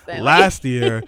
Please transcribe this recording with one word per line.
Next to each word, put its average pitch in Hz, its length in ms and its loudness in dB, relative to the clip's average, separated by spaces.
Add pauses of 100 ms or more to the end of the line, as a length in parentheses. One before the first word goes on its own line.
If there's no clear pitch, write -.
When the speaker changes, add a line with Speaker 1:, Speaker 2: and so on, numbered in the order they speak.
Speaker 1:
Stanley. 170 200 -10
Speaker 2:
Last 170 440 2
year, 120 420 -2